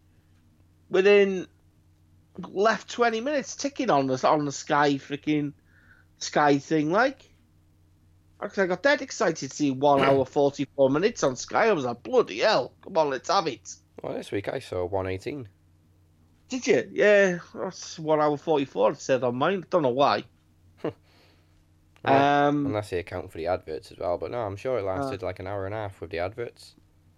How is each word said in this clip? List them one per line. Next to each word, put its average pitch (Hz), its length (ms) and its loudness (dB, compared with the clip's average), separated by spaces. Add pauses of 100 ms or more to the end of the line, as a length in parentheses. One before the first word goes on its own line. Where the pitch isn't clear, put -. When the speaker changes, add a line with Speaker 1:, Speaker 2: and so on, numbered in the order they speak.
(880)
Speaker 1:
within, 196 580 4 (920)
left 196 520 0
twenty 233 300 0
minutes 277 360 -4
ticking 277 340 -4
on 139 160 4
the, 131 200 0
on 147 200 2
the 139 60 -6
Sky 147 420 2
freaking, 147 580 -4 (640)
Sky 147 400 2
thing, 156 320 0
like. 247 320 0 (1200)
Like, 185 160 -8
I 196 100 2
got 175 180 -4
dead 285 180 2
excited 156 480 -4
to - 40 -16
see 147 180 0
one 139 280 4
Speaker 2:
<clears throat> 135 80 4
Speaker 1:
hour, 139 160 4
forty-four 139 640 2
minutes 170 360 0
on 127 120 0
Sky. 151 320 0
I 220 60 4
was 143 100 -2
like, 120 180 -6
"Bloody 220 360 0
hell, 165 340 0 (100)
come - 140 -8
on, 143 140 2
let's 131 180 -6
have 170 200 0
it." 113 220 -10 (320)
Speaker 2:
Well, - 120 -8
this - 180 -12
week 101 160 -6
I - 120 -6
saw 92 260 -6
one 95 220 -4
eighteen. 120 380 -8 (1040)
Speaker 1:
Did 254 180 -8
you? 180 260 2
Yeah, 196 460 4 (160)
that's - 440 -12
one 156 240 0
hour 151 160 2
forty-four, 151 540 0
it 143 80 -12
said 127 240 0
on 123 120 0
mine. 165 320 -2
Don't 180 140 2
know 135 80 2
why. 123 320 2 (600)
Speaker 2:
<laughs> 156 100 -6 (1120)
Well, 143 440 4
Speaker 1:
Um, 147 180 0
Speaker 2:
unless 104 240 -4
they 87 100 -2
account 85 320 -10
for - 60 -12
the 82 100 -4
adverts 82 420 -4
as - 80 -20
well, 87 200 -2
but 82 120 -8
no, 120 80 -6
I'm 101 160 -4
sure 123 240 -4
it 98 40 -2
Speaker 1:
Uh, - 20 -6
Speaker 2:
lasted, 101 360 -4
like, 92 200 -8
an 92 80 -10
hour 98 180 -6
and 101 80 -8
a 113 40 -8
half 101 220 -10
with 87 100 -12
the 82 100 -6
adverts. 110 560 -10 (420)